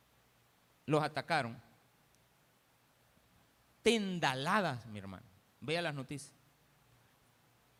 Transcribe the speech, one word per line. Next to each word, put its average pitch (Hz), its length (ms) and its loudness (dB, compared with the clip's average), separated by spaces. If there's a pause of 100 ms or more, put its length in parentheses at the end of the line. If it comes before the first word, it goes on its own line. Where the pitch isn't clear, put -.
(840)
los 151 180 4
atacaron. 139 560 -2 (2250)
Tendaladas, 175 1080 2
mi 107 100 -10
hermano. 95 260 -12 (360)
Vea 156 200 -2
las 160 140 -4
noticias. 139 400 -10 (1500)